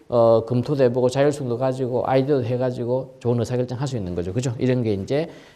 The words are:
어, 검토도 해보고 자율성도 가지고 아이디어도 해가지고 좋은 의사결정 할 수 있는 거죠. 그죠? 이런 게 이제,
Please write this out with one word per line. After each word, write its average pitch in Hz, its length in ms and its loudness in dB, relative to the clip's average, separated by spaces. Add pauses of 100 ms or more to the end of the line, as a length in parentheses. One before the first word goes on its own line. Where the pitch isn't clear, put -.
어, 117 360 6
검토도 131 380 0
해보고 123 260 2
자율성도 139 480 0
가지고 127 480 -2
아이디어도 135 380 2
해가지고 123 760 -4
좋은 120 200 0
의사결정 123 400 -2
할 143 80 -4
수 127 80 -6
있는 90 200 -4
거죠. 90 180 -4
그죠? 127 260 -2
이런 127 240 0
게 110 100 0
이제, 135 360 -4 (260)